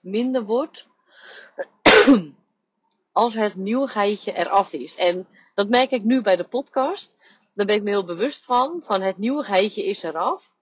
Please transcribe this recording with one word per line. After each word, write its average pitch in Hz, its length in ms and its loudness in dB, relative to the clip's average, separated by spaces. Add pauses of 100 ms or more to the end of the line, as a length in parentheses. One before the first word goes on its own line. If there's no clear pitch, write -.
minder 240 440 -2
wordt. 240 440 -4 (920)
<clears throat> 208 500 6 (800)
Als 220 220 2
het 208 200 0
nieuwigheidje 208 800 -2
eraf 190 400 0
is. 139 240 -10
En 180 300 0 (280)
dat 202 140 0
merk 247 220 2
ik 226 140 -4
nu 247 180 2
bij 196 140 2
de 175 80 -4
podcast. 277 760 -6 (340)
Daar 202 120 -2
ben 208 100 2
ik 208 60 -2
me 208 80 -4
heel 202 140 0
bewust 175 400 -6
van. 277 400 -2
Van 196 160 -2
het 190 180 -4
nieuwigheidje 208 680 -2
is 196 180 -6
eraf. 180 600 -6